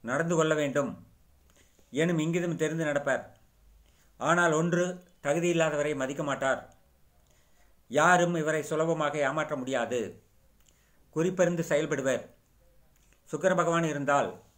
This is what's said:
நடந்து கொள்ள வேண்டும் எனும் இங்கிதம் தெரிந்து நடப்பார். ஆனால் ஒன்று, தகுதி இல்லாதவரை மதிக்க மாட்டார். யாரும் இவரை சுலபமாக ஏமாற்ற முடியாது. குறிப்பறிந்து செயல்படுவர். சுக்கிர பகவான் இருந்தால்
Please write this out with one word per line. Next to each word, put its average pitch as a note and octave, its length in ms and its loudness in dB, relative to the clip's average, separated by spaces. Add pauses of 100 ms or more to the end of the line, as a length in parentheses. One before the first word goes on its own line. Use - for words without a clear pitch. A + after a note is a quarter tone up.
நடந்து D#3+ 340 -2
கொள்ள D#3 180 2
வேண்டும் C#3 360 0 (1000)
எனும் D#3+ 300 0
இங்கிதம் E3+ 380 -2
தெரிந்து D#3+ 240 -2
நடப்பார். C#3+ 380 -2 (960)
ஆனால் E3 400 2
ஒன்று, F3 260 0 (360)
தகுதி D#3+ 300 0
இல்லாதவரை D3+ 440 0
மதிக்க C3+ 280 -4
மாட்டார். C3+ 380 -2 (1300)
யாரும் F3 500 6
இவரை D#3 220 0
சுலபமாக D#3 540 0 (100)
ஏமாற்ற D3+ 280 -2
முடியாது. B2 440 -2 (1160)
குறிப்பறிந்து F3 540 0
செயல்படுவர். C#3+ 540 0 (1040)
சுக்கிர D#3+ 260 0
பகவான் E3+ 340 2
இருந்தால் C#3+ 400 2 (280)